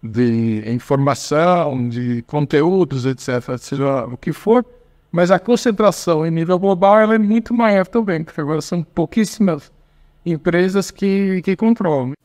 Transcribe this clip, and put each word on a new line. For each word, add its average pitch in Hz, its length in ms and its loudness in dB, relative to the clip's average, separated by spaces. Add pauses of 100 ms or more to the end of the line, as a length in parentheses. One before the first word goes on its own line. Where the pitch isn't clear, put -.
de 113 640 0
informação, 139 1200 0
de 120 340 -4
conteúdos, 147 840 0
et 131 140 -4
cetera, 123 380 -6
seja 135 480 -4
o 120 100 -12
que - 160 -6
for, 226 320 2 (480)
mas 175 180 2
a 196 80 4
concentração 196 880 0
em 165 60 -2
nível 165 260 0
global, 196 400 4
ela 220 160 4
é 220 40 4
muito 226 360 0
maior 208 320 2
também, 190 380 -2
porque - 160 -12
agora 151 200 -2
são 175 220 -6
pouquíssimas 175 880 -2 (560)
empresas 175 640 0
que, 196 520 -2
que 190 120 0
controlam. 165 600 0 (100)